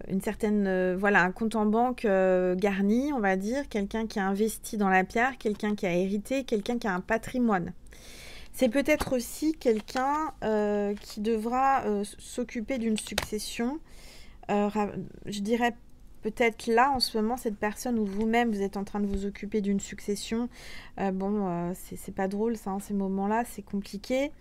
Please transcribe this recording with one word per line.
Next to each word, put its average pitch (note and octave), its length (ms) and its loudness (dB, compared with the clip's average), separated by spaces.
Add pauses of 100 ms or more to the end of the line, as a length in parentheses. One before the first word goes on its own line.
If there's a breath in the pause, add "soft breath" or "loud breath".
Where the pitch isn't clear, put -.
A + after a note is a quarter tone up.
une F#3+ 120 0
certaine, G#3 480 0
euh, F#3 280 2
voilà, G3+ 260 6
un F#3 100 2
compte A3+ 240 -2
en G#3+ 100 2
banque, A#3+ 380 2
euh, F#3 500 4
garni, G3+ 580 2
on C#4 60 0
va G3 160 2
dire. A#3+ 340 -2
Quelqu'un A3 380 -2
qui A3 140 -4
a F#3+ 80 2
investi G#3 480 0
dans G3+ 120 2
la F#3 140 6
pierre, A#3+ 360 0
quelqu'un G#3 360 -2
qui G#3 100 -2
a F3+ 80 2
hérité, G3+ 520 0
quelqu'un A#3+ 340 -2
qui A#3 80 -4
a G3 80 0
un F#3 60 0
patrimoine. A3 720 0 (800 loud breath)
C'est C4 160 4
peut-être C#4 480 2
aussi D4+ 380 -2
quelqu'un, C4+ 760 0 (120)
euh, G#3 500 2
qui - 260 -12
devra, A#3 680 2
euh, G#3 160 0
s-, G#3 180 -8
s'occuper B3 580 -6
d'une A3 200 0
succession. A#3 840 -4 (680 loud breath)
Euh, G#3 180 4
ra-, G#3 240 0 (340)
je G#3 140 -6
dirais A#3 340 2 (460)
peut-être A3 480 0
là, A#3+ 240 6
en C4 80 0
ce - 180 0
moment, A3 180 2
cette A3 200 -2
personne A3 420 -2
ou G#3+ 60 2
vous-même, A3+ 480 2
vous G3 100 0
êtes G3 140 -2
en G3 80 -2
train G#3 160 -4
de G3+ 60 0
vous G3 200 -2
occuper G3+ 340 -2
d'une G3+ 200 2
succession. A3+ 680 -4 (520 loud breath)
Euh, G3 100 0
bon, G3 380 0
euh, F3 260 -2
c'est, - 220 -12
c'est - 180 -12
pas F#3+ 140 0
drôle, G#3+ 280 0
ça, G#3 140 -8
hein, F#3+ 80 -4
ces G#3 160 -6
moments-là, G3 500 0
c'est - 180 -12
compliqué. A3+ 680 -2 (100)